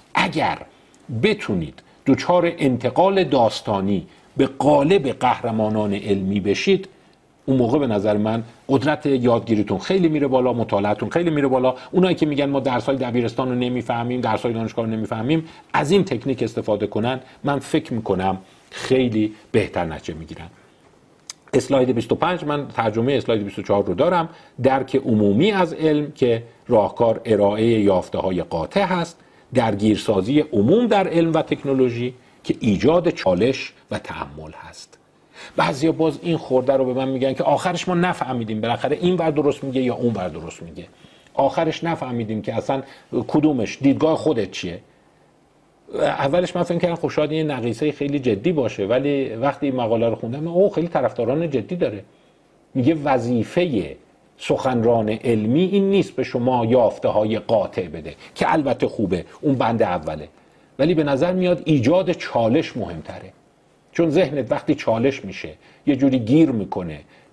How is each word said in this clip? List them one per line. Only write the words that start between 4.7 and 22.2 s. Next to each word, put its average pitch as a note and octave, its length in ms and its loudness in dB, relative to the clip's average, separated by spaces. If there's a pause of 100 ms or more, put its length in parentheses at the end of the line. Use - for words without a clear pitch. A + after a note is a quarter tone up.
قهرمانان A2 840 0
علمی G2+ 460 -2
بشید، G2+ 480 0 (580)
اون C3+ 100 2
موقع B2 220 2
به C#3 80 0
نظر G#2 300 0
من A2 260 0 (260)
قدرت C#3 380 0
یادگیریتون A#2 720 2
خیلی F3+ 300 0
میره D3 180 0
بالا، B2+ 260 2
مطالعه‌تون G#2 580 -2
خیلی E3+ 200 0
میره D3 180 2
بالا. B2+ 260 2 (160)
اونایی F3+ 240 4
که D#3+ 120 0
می‌گن: C#3+ 200 0
«ما C#3 140 0
درس‌های C3+ 360 -2
دبیرستان B2 520 -2
رو B2+ 60 -2
نمی‌فهمیم، B2 640 -2
درس‌های A#2+ 320 -2
دانشگاه A2+ 320 -4
رو A2+ 60 -4
نمی‌فهمیم»، A2+ 580 -2 (240)
از D3 180 0
این F#3+ 140 4
تکنیک B2 380 -4
استفاده A2 440 -2
کنن، A2 340 -4 (240)
من C#3+ 140 0
فکر D3+ 360 -4
می‌کنم F#2+ 440 -2 (320)
خیلی A2+ 640 0 (180)
بهتر F#2 320 0
نتیجه D#2+ 340 -10
می‌گیرن. E2 300 -16 (1080)
اسلاید C3 360 2
بیست A#2 220 -2
و - 20 4
پنج، E3 300 -2